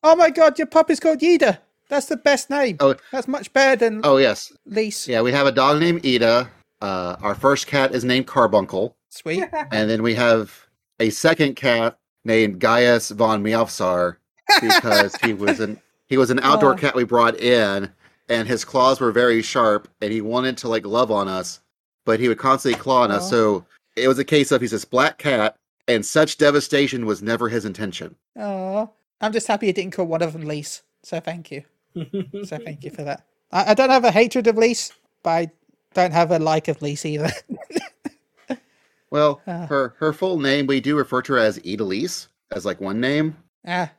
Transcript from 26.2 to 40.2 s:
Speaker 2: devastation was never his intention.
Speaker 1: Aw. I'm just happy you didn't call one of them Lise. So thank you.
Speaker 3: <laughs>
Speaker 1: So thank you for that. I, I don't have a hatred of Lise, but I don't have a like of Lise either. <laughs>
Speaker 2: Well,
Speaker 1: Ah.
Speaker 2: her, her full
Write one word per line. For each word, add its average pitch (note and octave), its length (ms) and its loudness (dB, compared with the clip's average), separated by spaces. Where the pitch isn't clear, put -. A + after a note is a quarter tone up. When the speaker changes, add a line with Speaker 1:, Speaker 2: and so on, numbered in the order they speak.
Speaker 2:
devastation C#3+ 680 2
was G#2 160 -2
never A2+ 280 -2
his A2 160 -4
intention. F#2 500 -10
Speaker 1:
Aw. G3 480 -6
I'm G#3+ 100 -2
just G#3+ 160 -4
happy G#3+ 200 0
you F#3 60 0
didn't F#3 200 -6
call F#3 140 -4
one E3 160 -2
of D#3+ 100 -6
them D#3+ 120 -14
Lise. D3+ 360 -10
So E3 160 -10
thank E3 320 -12
you. C#3+ 120 -14
Speaker 3:
<laughs> E3+ 80 -10
Speaker 1:
So D#3+ 140 -12
thank D3+ 260 -16
you C#3+ 80 -14
for D#3 120 -14
that. - 220 -10
I, G3 180 2
I - 20 6
don't C4 160 4
have C4 140 4
a A#3 80 4
hatred A3+ 360 2
of A3 100 2
Lise, A3+ 340 0
but E3+ 60 -2
I E3 220 -2
don't F3+ 180 2
have E3 200 2
a E3 80 2
like D#3 280 0
of D3+ 140 -4
Lise D3 240 -8
either. D3+ 300 -4
<laughs> - 40 -14
Speaker 2:
Well, D3 360 0
Speaker 1:
Ah. F3 200 -10
Speaker 2:
her, C#3 320 -2
her D#3 120 0
full F#3 280 -2